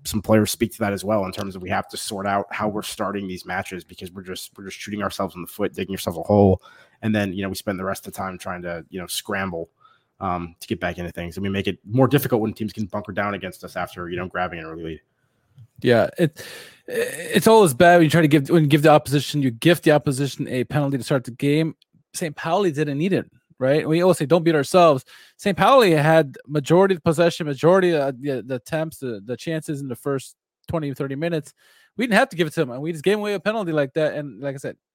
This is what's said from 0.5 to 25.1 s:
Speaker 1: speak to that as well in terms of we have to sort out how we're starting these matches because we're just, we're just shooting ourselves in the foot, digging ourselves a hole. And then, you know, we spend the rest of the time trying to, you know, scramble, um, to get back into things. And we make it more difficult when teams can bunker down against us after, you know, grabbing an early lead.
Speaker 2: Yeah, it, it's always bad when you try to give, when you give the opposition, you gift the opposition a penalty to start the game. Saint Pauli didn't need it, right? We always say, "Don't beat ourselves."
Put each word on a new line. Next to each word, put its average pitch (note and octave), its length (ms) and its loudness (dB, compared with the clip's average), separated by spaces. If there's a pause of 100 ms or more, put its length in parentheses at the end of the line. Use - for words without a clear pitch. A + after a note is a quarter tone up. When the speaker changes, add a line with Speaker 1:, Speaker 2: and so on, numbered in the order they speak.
Speaker 1:
speak - 220 -4
to - 60 -18
that G#2 120 -2
as F#2+ 140 -6
well G#2 180 0
in F#2 80 -6
terms G2 240 -10
of F#2 60 -12
we F#2 80 -12
have F#2+ 180 -4
to - 80 -16
sort G2+ 320 -8
out G2 240 -2
how A2 160 -4
we're G#2 140 -4
starting G2 480 -6
these F2+ 160 -12
matches F#2 400 -8
because F#2 260 -16
we're F#2+ 120 -16
just, - 340 -14
we're G2+ 80 -16
just F#2 120 -14
shooting G#2 240 -10
ourselves F#2+ 340 -4
in F2+ 60 -12
the E2 60 -12
foot, - 260 -6
digging F#2+ 220 -6
ourselves E2+ 240 -8
a - 40 -10
hole. G2+ 380 6 (400)
And A2 140 -2
then, G2+ 160 -2
you G2 120 -6
know, F#2+ 60 -6
we G2 60 -8
spend F#2+ 240 -6
the F#2+ 60 -8
rest F#2+ 200 -6
of F#2+ 60 -12
the - 60 -16
time F#2+ 200 -10
trying F2+ 260 -10
to, F2 260 -10
you F#2 100 -12
know, E2+ 80 -12
scramble, F#2+ 640 -6 (500)
um, F2 400 -6
to - 80 -18
get G2 140 -6
back F2 160 -4
into F2 140 -8
things. E2+ 260 -10
And G2 60 -8
we G2+ 60 -4
make G2 180 -2
it F#2+ 180 -6
more B2 220 4
difficult B2 340 2
when G#2+ 100 -2
teams G#2+ 220 -8
can A2 140 -8
bunker G#2 260 -10
down G2+ 220 -4
against F#2 280 -12
us F2 140 -12
after, F2 320 -8
you F2 80 -6
know, F#2 100 -6
grabbing F2 320 -6
an D#2+ 60 -14
early D#3+ 180 -14
lead. D#3+ 180 -10 (800)
Speaker 2:
Yeah, A#2+ 360 4
it, - 260 -2 (440)
it's - 600 -2
always G#3+ 260 8
bad F3 240 8
when E3+ 60 8
you D3+ 60 4
try E3+ 120 4
to D#3 60 4
give, C#3+ 220 2
when E3 140 6
you C#3+ 60 2
give D3 120 4
the D#3 80 8
opposition, D3 520 2
you C3 100 0
gift D#3+ 320 2
the D#3 80 6
opposition C#3 580 0
a B2 160 -2
penalty C#3 320 -2
to A2+ 60 -6
start C3+ 200 -2
the A#2+ 80 -10
game. D3 440 -2 (380)
Saint D#3+ 220 -8
Pauli F3 360 0
didn't C#3+ 260 -4
need F3+ 160 0
it, - 160 -2 (300)
right? C#3 280 2
We E3 140 2
always F3+ 160 4
say, D#3+ 80 -2
"Don't E3 180 2
beat D#3+ 120 2
ourselves." D3+ 500 4 (320)